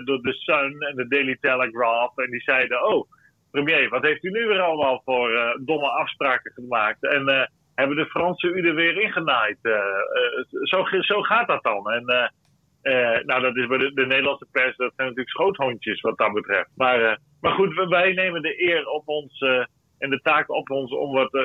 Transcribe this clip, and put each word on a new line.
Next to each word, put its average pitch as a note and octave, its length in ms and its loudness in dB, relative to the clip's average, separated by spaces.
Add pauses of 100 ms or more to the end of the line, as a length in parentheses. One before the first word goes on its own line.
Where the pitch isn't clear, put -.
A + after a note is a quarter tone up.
door C3+ 160 0
The B2 120 -2
Sun D3 480 -2
en C#3+ 160 -6
de B2+ 120 -4
Daily C3 320 0
Telegraph. A#2+ 800 0
En B2+ 120 -4
die B2 120 -8
zeiden, B2+ 440 0
"Oh, F#3 240 0 (400)
premier, C#3+ 380 2
wat B2 140 -2
heeft D3+ 220 0
u F#3 60 -4
nu A3+ 160 -2
weer G3+ 140 2
allemaal D3 440 2
voor, B2 300 2
eh, A#2 160 2 (140)
domme C#3+ 240 0
afspraken C3 640 -2
gemaakt? B2 580 -2
En, C#3 180 2
eh, C3+ 180 2 (280)
hebben C#3 220 0
de D3 100 0
Fransen F3 500 -2
u E3+ 120 2
er E3 60 2
weer E3+ 260 2
ingenaaid?" C#3 600 0
Eh, A#2 100 2
eh, G#2+ 80 2 (840)
zo, F3+ 220 0 (160)
zo G3+ 220 0
gaat A#3 240 2
dat D3 160 0
dan. G#2 280 -2
En, A#2+ 160 -2
eh, B2 220 2 (540)
eh, B2 420 2
nou, B2+ 180 0
dat B2+ 140 0
is B2 100 0
bij B2+ 120 0
de, C#3 140 0
de C3+ 140 0
Nederlandse C3+ 460 0
pers, B2+ 240 0
dat B2+ 200 -4
zijn C3 120 -2
natuurlijk B2 280 -8
schoothondjes C3+ 640 -2
wat A2+ 180 -2
dat G#2+ 140 2
betreft. G2+ 440 -2
Maar, B2+ 280 4
eh, A2 120 2 (240)
maar E3 120 0
goed, F#3+ 220 2
we, F3+ 120 0
wij F3+ 260 4
nemen F3+ 300 -2
de D#3 200 -4
eer E3 240 0
op D3 220 -6
ons, D3+ 320 -6
eh, B2+ 240 2 (340)
en C#3 120 -6
de C3+ 100 -2
taak D#3 300 2
op - 200 -4
ons C3+ 220 -4
om C#3 200 -4
wat, C3 220 2
eh, C3+ 100 0